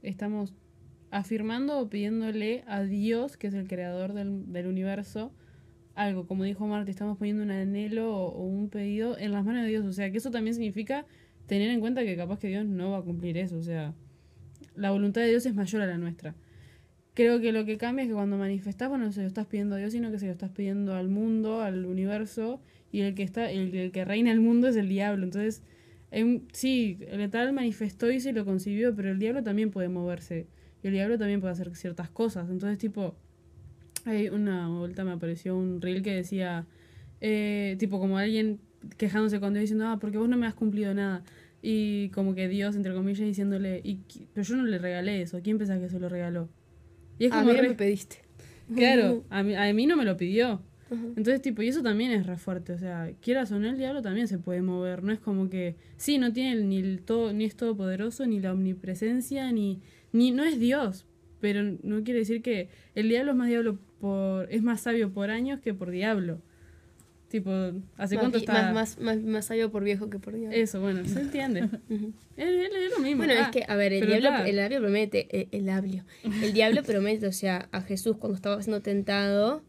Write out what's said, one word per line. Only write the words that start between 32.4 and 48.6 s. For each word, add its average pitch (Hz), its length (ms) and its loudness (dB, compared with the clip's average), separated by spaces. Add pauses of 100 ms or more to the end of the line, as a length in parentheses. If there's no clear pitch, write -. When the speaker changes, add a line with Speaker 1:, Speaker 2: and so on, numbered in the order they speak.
Speaker 1:
Entonces, 196 280 -2
tipo, 202 380 -4 (880)
hay 214 240 0
una 185 400 0
vuelta 175 360 -4
me 185 80 -2
apareció 170 440 -4
un 185 260 -2
reel 185 200 -2
que 196 120 -2
decía, 180 520 -4 (540)
eh, 208 580 0
tipo, 196 200 0
como 190 200 2
alguien 220 420 0 (360)
quejándose 214 440 2
con 202 140 0
Dios 208 80 0
diciendo, 214 260 0
"Ah, 220 120 -2
porque 214 180 -4
vos 233 100 2
no 247 80 4
me 240 100 2
has 220 80 -2
cumplido 208 400 0
nada". 196 300 -2 (380)
Y 208 480 0
como 190 260 0
que 185 120 0
Dios, 202 280 0
entre 190 180 -2
comillas, 196 320 0
diciéndole, 196 560 0
"Y 196 140 -4 (120)
qui-, - 240 -20
pero 202 140 -2
yo 233 100 0
no 262 80 2
le 208 140 2
regalé 180 440 -2
eso, 175 200 -6
¿quién 214 160 2
pensás 196 220 0
que 180 80 -4
se 180 100 -4
lo 180 100 -4
regaló?". 175 400 -4 (720)
Y 233 80 4
es 247 60 6
Speaker 2:
"A 220 80 4
Speaker 1:
como 220 100 8
Speaker 2:
mí 240 60 10
no 262 60 8
Speaker 1:
re 254 80 6
Speaker 2:
me 247 40 2
pediste". 202 440 0 (560)